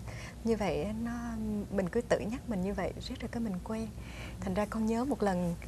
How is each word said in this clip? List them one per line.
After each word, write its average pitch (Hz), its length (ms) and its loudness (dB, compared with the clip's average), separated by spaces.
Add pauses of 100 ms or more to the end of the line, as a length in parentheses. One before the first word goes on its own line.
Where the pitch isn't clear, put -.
(440)
Như 226 120 4
vậy 175 320 2 (160)
nó, 233 80 -2 (600)
mình 190 180 4
cứ 233 120 2
tự - 180 4
nhắc 226 300 -2
mình 196 120 2
như 196 120 2
vậy, 190 280 0
riết - 180 -6
rồi 226 120 -4
cái 233 100 -2
mình 220 120 0 (100)
quen. 220 240 -4 (520)
Thành 190 140 0
ra 208 160 4
con 220 160 0
nhớ 226 200 4
một 269 180 2
lần, 180 320 4 (120)